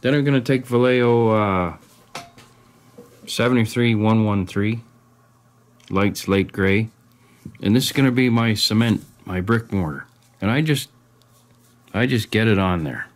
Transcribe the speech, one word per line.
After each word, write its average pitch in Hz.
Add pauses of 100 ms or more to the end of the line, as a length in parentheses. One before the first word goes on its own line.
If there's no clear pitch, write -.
then 131
I'm 147
gonna 139
take 131
Vallejo, 120
uh, 95 (1500)
seventy-three 120
one 110
one 101
three, 110 (1040)
light 95
slate 98
gray, 101 (720)
and 101
this 131
is -
gonna 135
be 127
my 117
cement, 110 (220)
my 92
brick 113
mortar. 80 (360)
And 98
I 131
just, 156 (1040)
I 113
just 127
get 110
it 101
on 90
there. 64